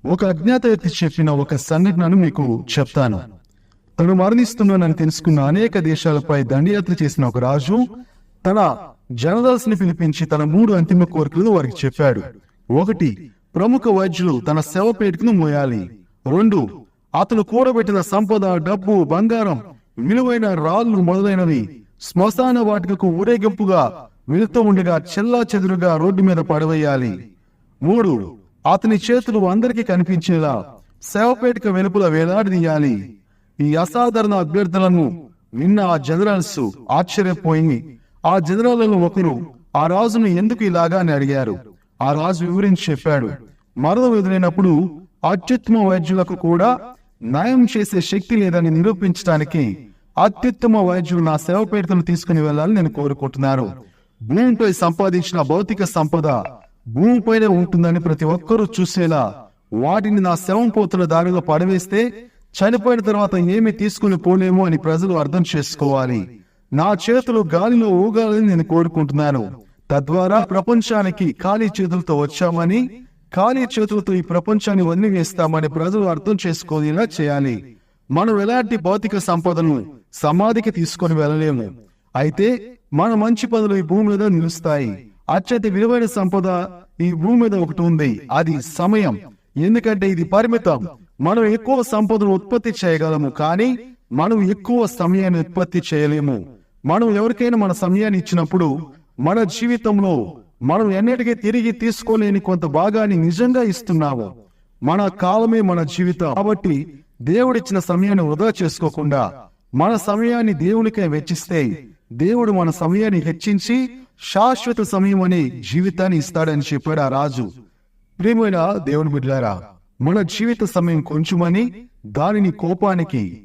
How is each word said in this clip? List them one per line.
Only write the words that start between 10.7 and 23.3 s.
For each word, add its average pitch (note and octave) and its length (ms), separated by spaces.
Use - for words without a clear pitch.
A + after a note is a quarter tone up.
అంతిమ F3 300
కోరికలను E3 460
వారికి C3+ 360
చెప్పాడు. A#2+ 360
ఒకటి, D3+ 580
ప్రముఖ A#3 320
వైద్యులు F3+ 600
తన D#3 120
శవపేటికను G3 720
మోయాలి. C#3+ 580
రెండు, F3+ 400
అతను G#3 240
కూడబెట్టిన A3+ 580
సంపద, G3 540
డబ్బు, F#3+ 480
బంగారం, F#3+ 580
విలువైన A3 540
రాళ్ళు F#3+ 440
మొదలైనవి F3+ 840
శ్మశాన A#3+ 580
వాటికకు G3 480
ఊరేగింపుగా F#3 1000